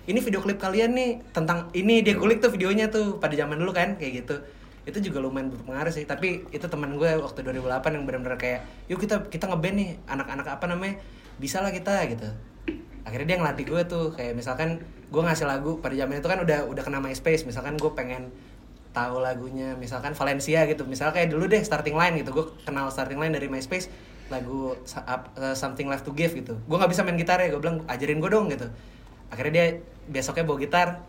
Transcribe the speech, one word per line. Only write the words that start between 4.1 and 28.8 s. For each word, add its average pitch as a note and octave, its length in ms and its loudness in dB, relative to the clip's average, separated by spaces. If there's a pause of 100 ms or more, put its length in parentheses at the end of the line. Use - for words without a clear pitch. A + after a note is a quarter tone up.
gitu. C#3+ 160 -4 (400)
Itu D3 160 -6
juga E3 240 -2
lumayan C3 320 -2
berpengaruh C3 400 -4
sih, D3+ 80 -4
tapi D3 480 -2
itu D3 160 -6
teman D3 320 -4
gue D#3+ 160 6
waktu C3+ 320 -2
dua C3 80 -2
ribu B2+ 160 -2
delapan C3+ 240 2
yang C#3+ 160 -4
benar-benar B2+ 240 -2
kayak, B2 320 -2 (240)
"Yuk F3+ 80 -4
kita, G#3 320 0
kita E3 160 -4
ngeband F#3 320 0
nih, F#3+ 120 0 (120)
anak-anak C3+ 480 -6
apa F3 160 -4
namanya, F#3+ 320 -2 (400)
bisa C#3 240 -2
lah G3 80 0
kita," F3+ 400 0
gitu. A2+ 160 -6 (800)
Akhirnya B2+ 220 -4
dia F3+ 100 4
ngelatih C#3 320 0
gue E3+ 160 2
tuh, E3 240 0
kayak A#2+ 240 -6
misalkan C#3+ 480 -2
gue - 400 -2
ngasih D#3+ 240 2
lagu, C#3+ 320 0
pada C3 160 -4
zaman C3+ 240 -2
itu D#3+ 80 -4
kan F#3 160 2
udah, D3 240 0
udah C3+ 160 -6
kena C#3 160 -2
MySpace, C3+ 480 0
misalkan C3+ 320 -4
gue D3+ 160 0
pengen B2+ 400 -6 (560)
tahu B2 320 0
lagunya, C3 560 -4
misalkan B2+ 320 -6
Valencia D3+ 560 4
gitu, D3+ 160 0
misalnya C3+ 320 -2
kayak E3+ 160 4
dulu D#3+ 160 2
deh G3+ 160 6
Starting D3 320 0
Line E3 240 4
gitu, C3 160 -4
gue D#3 120 2 (200)
kenal C#3 240 -2
Starting C#3 320 -2
Line D#3+ 80 2
dari C#3+ 160 -2
MySpace, C3+ 400 -4 (440)
lagu B2+ 520 -4
Sa-, - 200 -10
ap-, B2+ 320 -6
eh, C3+ 240 -2
Something C#3 320 -2
Left C#3 160 -2
to C#3 80 -6
Give E3 160 2
gitu. A#2+ 320 -6
Gue D#3 160 2
nggak F#3+ 100 6
bisa F3 140 4
main F3 160 2
gitar F3+ 240 4
ya, F3 80 4
gue D3 80 0
bilang, D#3+ 260 -2
"Ajarin C#3+ 380 0
gue F3 80 2
dong," G#3 160 6
gitu. C3 160 -2 (640)